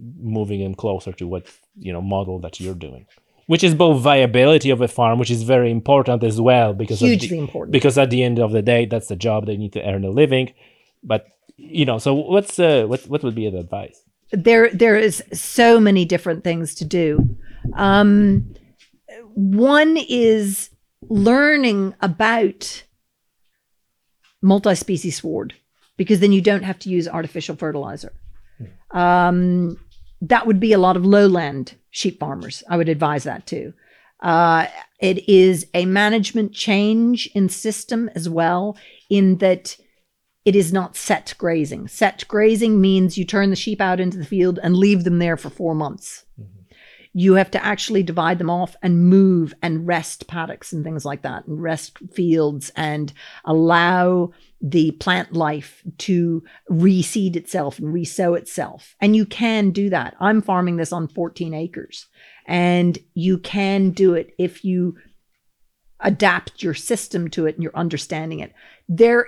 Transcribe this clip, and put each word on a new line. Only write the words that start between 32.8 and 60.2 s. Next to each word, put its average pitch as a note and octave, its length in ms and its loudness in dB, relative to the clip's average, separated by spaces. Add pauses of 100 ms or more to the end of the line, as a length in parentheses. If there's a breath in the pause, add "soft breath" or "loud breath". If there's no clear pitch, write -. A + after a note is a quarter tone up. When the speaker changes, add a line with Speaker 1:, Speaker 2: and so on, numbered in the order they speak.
Speaker 2:
advise D3 360 -2
that - 200 -12
too. E3 280 -12 (460 soft breath)
Uh, E3 460 2 (340)
it F#3+ 300 -2
is F#3 460 6
a F3+ 100 0
management G#3 680 0
change A3 840 0
in F#3+ 140 2
system A3 640 -6
as F3 120 -8
well, F3 500 -2 (340 soft breath)
in F#3+ 280 6
that F#3 380 -2 (640)
it G3 120 4
is F3 180 2
not F#3 220 -4
set - 420 -6
grazing. E3 500 -4
Set - 400 -4
grazing G#3+ 540 2
means F#3+ 380 2
you F3+ 60 -4
turn G3 260 0
the F#3+ 40 -2
sheep G3+ 240 -6
out F#3 200 -2
into F3+ 180 -4
the D#3+ 80 -10
field F#3 380 0
and F3 120 2
leave F#3+ 280 2
them F3 160 0
there E3+ 180 -2
for C#3+ 140 -14
four E3 240 -6
months. - 500 -10 (140)
Speaker 1:
Mm-hmm. G#2 180 -20 (560 soft breath)
Speaker 2:
You F#3 200 4
have F#3+ 180 4
to - 120 -4
actually G3+ 400 -2
divide E3+ 360 -2
them E3+ 100 -4
off F3 320 -6
and F3 280 4
move F#3 520 4
and E3 240 -4
rest E3+ 420 -6
paddocks - 440 -12
and D#3+ 100 -6
things D#3 220 -8
like C#3+ 200 -10
that, B2+ 220 -12
and D#3 160 -10
rest D#3+ 380 -8 (140)
fields, D#3 640 -2
and D3+ 340 -6 (320 loud breath)
allow F3 880 2 (300 soft breath)
the D#3 300 0
plant F3+ 420 -6
life D3+ 500 -6 (140)
to E3+ 440 -2 (280 soft breath)
reseed F#3 680 0
itself D#3+ 440 -6
and D3+ 140 -6
resow F3 440 -2
itself. - 640 -12
And G3+ 120 4
you A3 120 2
can G#3+ 460 -2
do G3 180 -2
that. D#3+ 320 -4